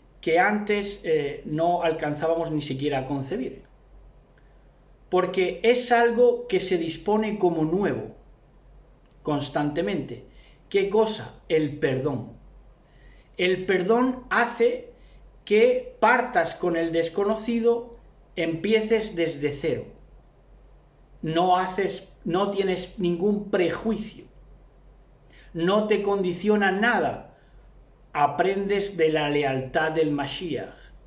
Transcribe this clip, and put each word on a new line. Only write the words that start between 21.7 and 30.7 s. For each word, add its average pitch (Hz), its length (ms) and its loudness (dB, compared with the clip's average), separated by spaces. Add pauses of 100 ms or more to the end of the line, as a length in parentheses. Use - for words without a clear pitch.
no 190 260 0
tienes 190 480 -2
ningún 190 540 0
prejuicio. - 720 -2 (1300)
No 196 340 2
te 208 160 2
condiciona 202 680 2
nada. 196 640 0 (800)
Aprendes 196 840 0
de 160 140 4
la 151 200 0
lealtad 143 600 0
del 156 200 0
Mashiach, 143 600 -6 (340)